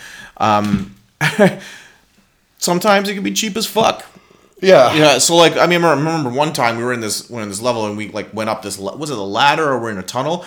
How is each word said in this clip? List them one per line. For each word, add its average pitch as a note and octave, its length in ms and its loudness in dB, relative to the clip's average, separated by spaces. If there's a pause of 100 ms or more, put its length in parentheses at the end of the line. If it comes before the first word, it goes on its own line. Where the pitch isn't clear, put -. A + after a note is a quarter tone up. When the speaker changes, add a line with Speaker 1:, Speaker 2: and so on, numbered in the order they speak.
(380)
Speaker 1:
Um, G#2 560 0 (260)
<laughs> E3+ 380 2 (1000)
sometimes G3 500 0
it G#3 60 -6
can G3 80 -8
be G3 100 -4
cheap G3 240 -4
as A3 100 -4
fuck. - 380 -2 (560)
Speaker 2:
Yeah. D3 340 6
Speaker 1:
Yeah, D3+ 240 6
so, E3+ 180 2
like, D#3+ 200 6
I D3+ 100 4
mean, F3 180 2
I E3 60 4
remember D3+ 400 0
one D3 220 -2
time A#2 260 -2
we A#2 60 -4
were B2 80 -2
in A#2+ 80 -4
this, G#2 280 -8
we A#2 80 -12
were A2+ 60 -8
in G#2 60 -8
this G2 120 -10
level A2+ 260 -2
and G#2 100 -6
we, G#2 120 -8
like, G2+ 240 -10
went A2 160 -4
up A2 140 -4
this G2 160 -10
la-, G2 180 -8
was D3 140 -10
it A#2+ 80 -6
a G2 40 -6
ladder C#3 460 0
or C3 120 0
we're A2+ 100 -6
in G2+ 80 -8
a F#2 40 -10
tunnel? D3 440 -6